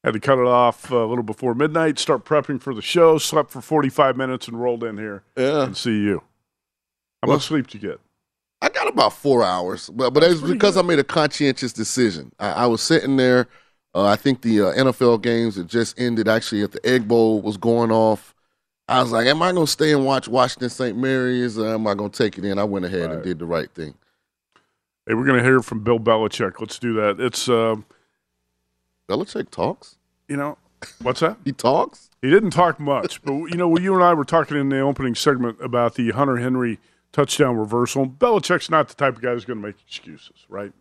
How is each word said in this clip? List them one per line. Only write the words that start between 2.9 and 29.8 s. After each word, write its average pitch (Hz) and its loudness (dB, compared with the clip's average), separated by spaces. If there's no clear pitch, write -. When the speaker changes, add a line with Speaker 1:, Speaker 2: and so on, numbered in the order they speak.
Speaker 1:
slept 151 -2
for 127 -14
forty-five 139 2
minutes, 131 -6
and 117 -12
rolled 120 -4
in 110 -8
here 104 -10
Speaker 2:
Yeah. 139 0
Speaker 1:
and 98 -8
see 110 0
you. 101 0
How 110 -2
Speaker 2:
Well, 139 4
Speaker 1:
much 139 -4
sleep 151 -4
did 104 -18
you 95 -6
get? 65 -12
Speaker 2:
I - 2
got - -4
about 123 2
four 127 2
hours, 90 -4
but, 123 0
but 143 4
Speaker 1:
That's 175 6
Speaker 2:
it's 156 -2
Speaker 1:
pretty 170 -2
Speaker 2:
because 202 2
Speaker 1:
good. 180 2
Speaker 2:
I - -2
made 165 2
a 135 0
conscientious 143 -2
decision. 101 -2
I, 101 -4
I 92 0
was 117 0
sitting 135 2
there. 127 2
Uh, 95 2
I 104 4
think 131 -2
the, 113 2
uh, 95 4
N 131 2
F 120 -4
L 120 4
games 117 -2
that 87 -8
just 113 -2
ended, 117 -2
actually, 110 0
at 98 -6
the - -12
Egg 120 0
Bowl 110 2
was 104 -6
going 117 0
off. 110 0
I 127 2
was 123 0
like, 117 0
"Am 151 4
I 180 2
gonna 170 2
stay 151 0
and 135 2
watch 135 0
Washington 123 0
Saint 117 -6
Mary's, 127 -2
or 110 -2
am 110 -2
I 101 0
gonna 101 -4
take 104 -2
it 90 -8
in?" 98 -4
I 104 0
went 98 -4
ahead 90 -4
and 82 -6
Speaker 1:
Right. 80 -10
Speaker 2:
did 90 -6
the 85 -10
right 82 -4
thing. 76 -12
Speaker 1:
Hey, 117 0
we're 123 0
gonna 127 4
hear 131 6
from 113 -8
Bill 117 0
Belichick. 110 0
Let's - -10
do 120 -4
that. 104 0
It's, 127 -4
uh, 113 2
Speaker 2:
Belichick 180 -6
talks? - -6